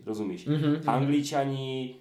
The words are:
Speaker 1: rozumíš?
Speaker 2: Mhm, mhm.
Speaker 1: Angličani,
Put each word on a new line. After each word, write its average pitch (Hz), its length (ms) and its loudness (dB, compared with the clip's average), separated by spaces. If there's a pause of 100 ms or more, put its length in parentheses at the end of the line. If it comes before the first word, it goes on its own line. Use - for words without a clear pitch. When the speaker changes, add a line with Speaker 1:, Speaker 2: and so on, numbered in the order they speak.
Speaker 1:
rozumíš? 104 400 -4
Speaker 2:
Mhm, 147 100 2 (140)
mhm. 151 160 2
Speaker 1:
Angličani, 135 1160 0